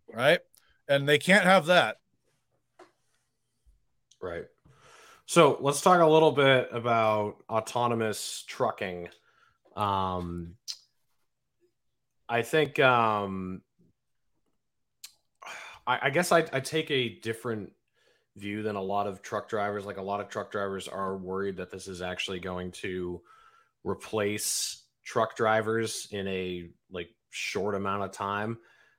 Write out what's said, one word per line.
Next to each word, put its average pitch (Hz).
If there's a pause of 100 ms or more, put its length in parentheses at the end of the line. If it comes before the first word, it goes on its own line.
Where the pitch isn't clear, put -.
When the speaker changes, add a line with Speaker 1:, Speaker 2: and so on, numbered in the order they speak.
(140)
Speaker 1:
right? 139 (480)
And 139
they 147
can't 185
have 180
that. 156 (2250)
Speaker 2:
Right. 85 (800)
So 147
let's 139
talk 180
a 165
little 156
bit 135
about 110
autonomous 113
trucking. 95 (680)
Um, 90 (1800)
I 117
think, 151
um, 104 (2250)
I, 123
I 139
guess 175
I, 165
I 135
take 156
a 123
different 110 (640)
view 101
than 104
a 98
lot 101
of 95
truck -
drivers. 104
Like, 98
a 95
lot 101
of 98
truck 104
drivers 98
are 95
worried 95
that 90
this 95
is 90
actually 90
going 90
to 90 (640)
replace - (200)
truck -
drivers 110
in 98
a, 90 (200)
like, 90 (220)
short 101
amount 98
of 95
time. 104 (400)